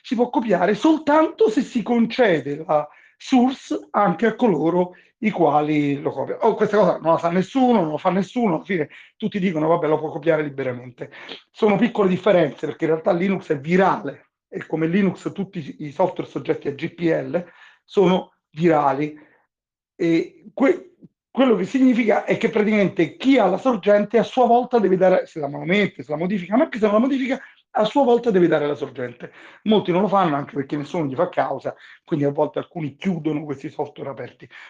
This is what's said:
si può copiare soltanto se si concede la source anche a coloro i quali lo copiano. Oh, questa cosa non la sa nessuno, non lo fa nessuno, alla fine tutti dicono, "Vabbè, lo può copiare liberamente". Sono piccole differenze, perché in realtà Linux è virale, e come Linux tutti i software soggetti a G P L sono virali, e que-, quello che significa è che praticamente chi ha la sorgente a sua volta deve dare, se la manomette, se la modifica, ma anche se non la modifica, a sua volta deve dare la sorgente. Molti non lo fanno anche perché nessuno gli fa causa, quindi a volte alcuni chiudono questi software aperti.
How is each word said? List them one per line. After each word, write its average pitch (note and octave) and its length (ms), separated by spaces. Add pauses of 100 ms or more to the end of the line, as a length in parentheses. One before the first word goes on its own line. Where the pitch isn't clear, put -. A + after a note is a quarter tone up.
si - 140
può B3 140
copiare G3+ 460
soltanto D#4+ 720
se C4+ 120
si G#3+ 220
concede F#3 840
la D3+ 200 (280)
source - 760
anche G3+ 340
a A3 100
coloro F3 600 (240)
i G#3+ 120
quali D3 720
lo D3+ 100
copiano. - 300
Oh, G#3+ 140
questa G3+ 220
cosa F3 240
non E3 120
la D#3 60
sa E3+ 100
nessuno, A3+ 500
non D#3 120
lo D3+ 60
fa F#3 120
nessuno, G3 460
alla - 80
fine E3 260 (260)
tutti G#3+ 240
dicono, D#3 280
"Vabbè, E3 200
lo D#3 120
può D3+ 100
copiare D#3 340
liberamente". B2+ 680 (380)
Sono G#3 280
piccole G#3 320
differenze, F3 560
perché D3+ 200
in D3+ 60
realtà D#3+ 200
Linux F#3 400
è C#3+ 80
virale, D3+ 720 (180)
e - 160
come D#3+ 220
Linux F3+ 440
tutti F#3 480
i D3+ 120
software - 380
soggetti D3+ 380
a - 60
G E3 200
P - 80
L D#3+ 440 (400)
sono F#3 480 (160)
virali, D3+ 680 (800)
e - 580
que-, - 420 (340)
quello A#3+ 260
che F3+ 100
significa B3 600
è F#3+ 120
che A3 120
praticamente G3+ 640
chi C4+ 220
ha G#3 80
la F3+ 120
sorgente G#3 600
a G#3 60
sua B3 220
volta A#3 340
deve F#3 180
dare, F#3 280
se - 140
la C#3 80
manomette, D3+ 560
se D3 80
la C#3+ 60
modifica, F#3 400
ma D#4 60
anche C#4+ 160
se G#3+ 60
non G#3 100
la A3 40
modifica, C4 400 (320)
a G#3+ 140
sua C#4 180
volta A#3+ 280
deve F3 160
dare D3 200
la D3 80
sorgente. B2+ 560 (320)
Molti G3 300
non F3+ 80
lo G#3 80
fanno F3 260
anche C#3+ 200
perché C#3 200
nessuno D3 300
gli C3 100
fa F3+ 140
causa, C3+ 440 (300)
quindi C#3+ 220
a C#3+ 60
volte D3+ 280
alcuni D#3 380
chiudono D#3 480
questi D3 240
software C3+ 400
aperti. C3 380 (220)